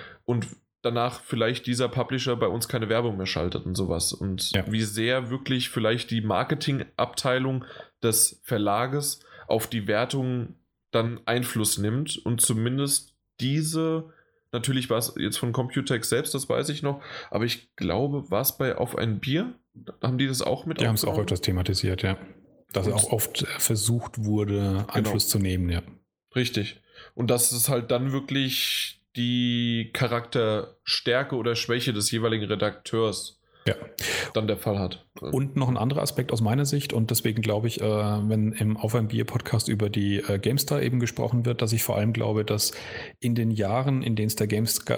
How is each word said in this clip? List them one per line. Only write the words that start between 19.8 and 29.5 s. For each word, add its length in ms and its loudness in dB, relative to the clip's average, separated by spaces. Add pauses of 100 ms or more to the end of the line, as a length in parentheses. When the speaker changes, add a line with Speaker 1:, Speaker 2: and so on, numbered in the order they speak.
Speaker 1:
Haben 160 0
die 100 2
das 140 -2
auch 240 -2
mit 140 -4
Speaker 2:
Die 80 4
haben's 160 2
auch 60 0
Speaker 1:
aufgenommen? 160 0
Speaker 2:
öfters 160 0
thematisiert, 640 0
ja. 140 0 (540)
Dass 160 0
Speaker 1:
Und 60 2
Speaker 2:
auch 180 2
oft 340 0 (140)
versucht 640 0
wurde, 360 2
Speaker 1:
Genau. 280 0
Speaker 2:
Einfluss 400 0
zu 120 2
nehmen, 300 2
ja. 120 0 (540)
Speaker 1:
Richtig. 460 -2 (340)
Und 160 0
dass 200 4
es 160 0
halt 240 0
dann 200 2
wirklich 840 -2 (220)
die 800 0